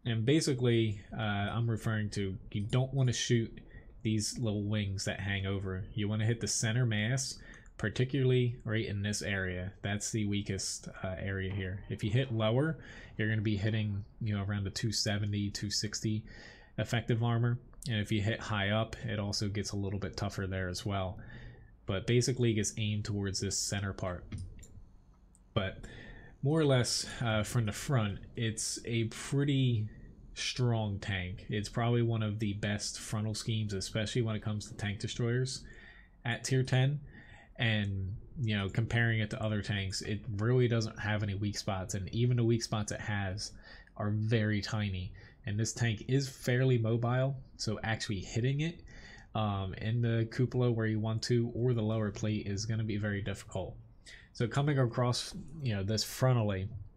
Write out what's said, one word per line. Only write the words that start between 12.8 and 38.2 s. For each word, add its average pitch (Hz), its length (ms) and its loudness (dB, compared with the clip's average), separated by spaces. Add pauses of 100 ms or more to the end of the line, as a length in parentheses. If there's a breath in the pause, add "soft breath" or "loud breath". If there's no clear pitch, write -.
you're 110 120 2
gonna 110 120 2
be 107 160 2
hitting, 107 480 0 (160)
you 107 160 0
know, 101 60 -2
around 101 220 -2
the 95 40 -2
two - 220 -2
seventy, 101 580 0
two 101 220 -4
sixty 107 520 -2 (540 loud breath)
effective 113 460 0
armor. 117 340 4 (300)
And 110 120 0
if 101 120 0
you 104 100 4
hit 110 180 0
high 101 300 0
up, 110 260 2 (100)
it 104 140 -2
also 101 280 -2
gets 101 240 -2
a 104 40 -4
little 98 240 -2
bit 90 180 -6
tougher 98 300 -2
there 92 220 -2
as - 160 -6
well. 98 340 -2 (680 loud breath)
But 95 220 -2
basically, 120 420 4
it 104 60 2
gets 104 220 0
aimed 107 280 -2
towards 98 340 -2
this 98 200 -2
center 98 340 -2
part. 90 320 -6 (1300)
But 95 320 -2 (560 loud breath)
more 151 180 4
or 151 60 6
less, 127 400 4 (160)
uh, 107 220 2
from 110 240 0
the 101 40 0
front, 107 480 0 (160)
it's - 500 -2
a 117 200 0
pretty 131 840 2 (460 loud breath)
strong 110 680 0
tank. 95 500 -4
It's 107 200 0
probably 120 320 4
one 113 220 2
of 107 160 0
the 104 140 0
best 104 460 -2
frontal 107 360 -2
schemes, 110 380 -2
especially 107 500 0
when 110 120 0
it 107 60 -4
comes 107 260 -4
to - 80 -12
tank 101 240 -4
destroyers 120 640 -2 (640 loud breath)
at 117 180 -2
tier 131 200 4
ten. 135 380 4 (560 loud breath)
And, 101 600 0 (240)